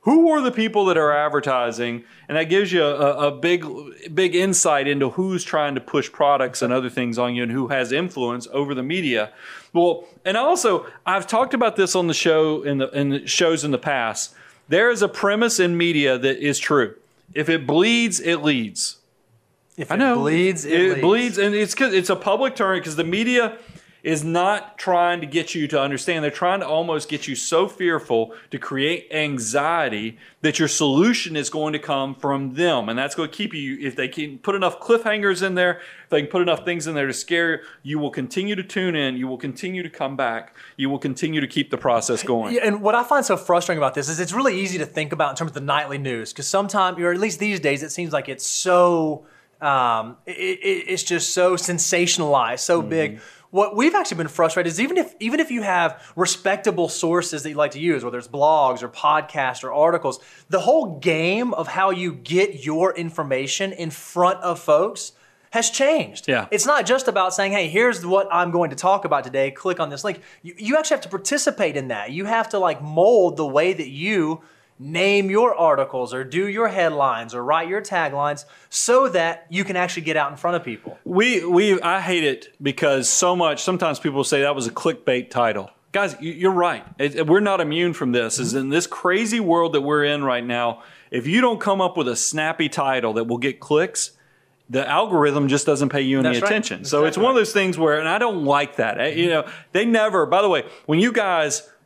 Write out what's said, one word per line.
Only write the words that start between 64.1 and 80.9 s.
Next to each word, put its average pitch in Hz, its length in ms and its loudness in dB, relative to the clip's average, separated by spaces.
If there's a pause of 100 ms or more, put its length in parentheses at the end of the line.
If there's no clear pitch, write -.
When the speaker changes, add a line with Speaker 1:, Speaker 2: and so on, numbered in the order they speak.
Speaker 2:
of 170 180 -4
folks 170 540 0 (380)
has 233 200 0
changed. - 580 0
Speaker 1:
Yeah. 117 220 0
Speaker 2:
It's 208 160 0
not 277 180 2
just 254 240 2
about 185 240 0
saying, 196 200 -2
"Hey, 190 160 0
here's 196 360 0
what 190 280 2
I'm 175 180 2
going 170 200 0
to 135 60 -12
talk 190 300 2
about 143 180 0
today. 135 280 -2
Click 175 280 -4
on 151 100 -2
this 143 140 -12
link." 196 160 -6 (220)
You, 175 160 -18
you 220 180 -2
actually 311 200 2
have 269 80 -8
to 185 40 -16
participate 196 680 -2
in 135 120 -4
that. 110 220 -6
You 175 160 -6
have 226 240 0
to, 208 80 -2
like, 160 240 0
mold 175 560 4
the 156 80 -2
way 151 260 2
that 156 160 -6
you 160 540 -2 (360)
name 190 520 0
your 220 240 4
articles 135 580 2
or 131 100 -4
do 156 240 -2
your 214 220 0
headlines 139 640 0
or 123 80 -6
write 160 240 0
your 190 140 -4
taglines 147 640 -4 (240)
so 254 400 2
that 165 400 -2
you 185 160 -4
can 190 100 -6
actually 180 280 -2
get 156 160 -2
out 143 120 0
in 147 60 -16
front 175 180 -2
of 170 80 -2
people. 113 400 -12